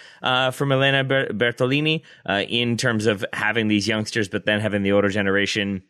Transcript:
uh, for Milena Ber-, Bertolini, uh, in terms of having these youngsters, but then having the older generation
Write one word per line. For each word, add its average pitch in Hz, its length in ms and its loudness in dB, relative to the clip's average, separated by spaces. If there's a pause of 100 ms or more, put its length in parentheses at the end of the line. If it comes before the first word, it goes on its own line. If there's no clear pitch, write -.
(220)
uh, 131 300 0
for 143 140 -4
Milena 135 400 2
Ber-, 135 240 0
Bertolini, 131 720 0 (260)
uh, 98 220 0
in 117 260 0
terms 110 300 0
of 104 260 0
having 110 380 0
these 104 180 2
youngsters, 107 400 -2
but 101 180 -6
then 107 140 2
having 104 240 -2
the 98 80 2
older 101 180 4
generation 98 800 0